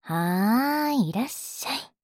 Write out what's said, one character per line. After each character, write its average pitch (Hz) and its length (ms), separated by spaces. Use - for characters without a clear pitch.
は 208 880
ー 294 40
い、 220 180
い - 20
ら 214 120
っ - 40
し - 400
ゃ - 60
い。 277 40